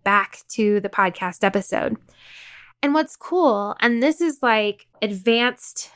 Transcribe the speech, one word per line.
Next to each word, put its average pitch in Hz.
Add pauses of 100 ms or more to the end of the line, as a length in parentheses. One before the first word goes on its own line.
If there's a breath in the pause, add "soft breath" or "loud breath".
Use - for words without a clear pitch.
back 196
to 208
the 196
podcast 185
episode. 196 (840 loud breath)
And 285
what's 311
cool, 233
and 233
this 311
is, 320
like, 214 (140)
advanced 233